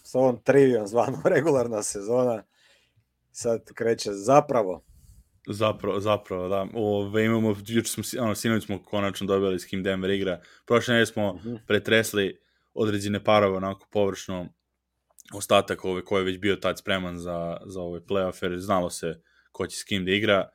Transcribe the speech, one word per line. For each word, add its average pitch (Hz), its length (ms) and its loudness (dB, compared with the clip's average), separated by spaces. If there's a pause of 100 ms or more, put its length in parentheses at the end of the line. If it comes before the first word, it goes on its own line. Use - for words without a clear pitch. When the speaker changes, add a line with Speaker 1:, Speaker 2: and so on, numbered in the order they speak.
Speaker 1:
s - 100 -20
ovom 127 240 4
trivijom 127 480 6
zvanom 117 420 0
<laughs> 190 60 4
regularna 123 480 2
sezona. 113 600 -2 (880)
Sad 117 340 -2
kreće 113 460 -2
zapravo. 107 720 2 (640)
Speaker 2:
Zapravo, 101 540 -2
zapravo, 98 480 -2
da. 95 260 -2
Ove, 104 500 0
imamo, 110 320 2 (100)
juče 117 240 -2
smo 110 120 -8
si-, - 160 -8
ono, 110 160 -2
sinoć 113 300 -2
smo 98 200 -8
konačno 101 420 -4
dobili 98 320 0
s - 60 -8
kim 95 180 -8
Denver 95 280 -2
igra. 95 300 -2 (260)
Prošle 120 260 2
nedelje 117 140 4
smo 104 280 -4
Speaker 1:
Mhm. 107 200 -10 (120)
Speaker 2:
pretresli 104 720 2 (360)
određene 104 500 -2
parove, 104 320 4
onako, 95 340 -6
površno, 95 580 -2 (840)
ostatak, 98 520 2
ove, 92 200 -4
ko 98 140 0
je 95 60 0
već 92 140 -2
bio 95 180 0
tad 90 220 -4
spreman 90 400 -4
za, 85 460 -6
za 95 160 -12
ovaj 87 200 -8
play-off, 92 420 -2
jer 90 180 -4
znalo 92 300 0
se 82 300 -8 (320)
ko 95 140 -6
će - 120 -12
s - 60 -12
kim 98 200 -4
da 90 60 -2
igra. 101 440 2